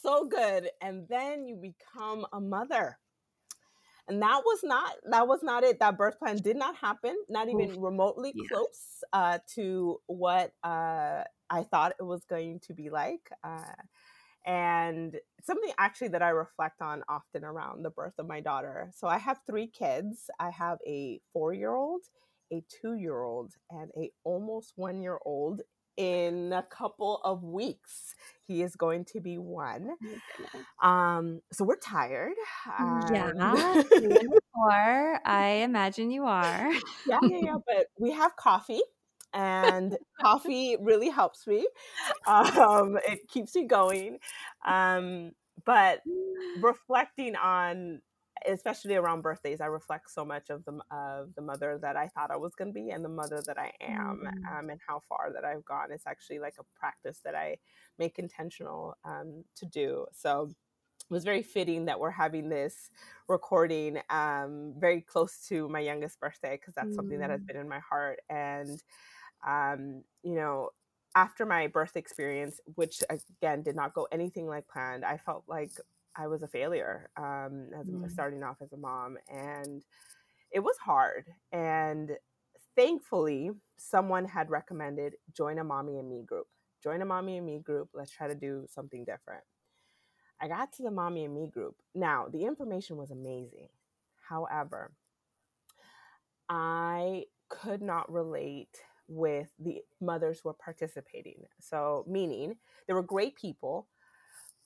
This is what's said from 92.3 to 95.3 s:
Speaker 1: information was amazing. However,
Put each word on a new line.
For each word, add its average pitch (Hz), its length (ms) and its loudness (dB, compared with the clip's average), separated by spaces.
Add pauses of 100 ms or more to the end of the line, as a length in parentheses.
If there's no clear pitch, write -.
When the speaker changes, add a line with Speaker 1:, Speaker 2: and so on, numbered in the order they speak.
Speaker 1:
information 202 520 -8
was 143 140 -12
amazing. 127 580 -14 (600)
However, 160 640 -8 (1500)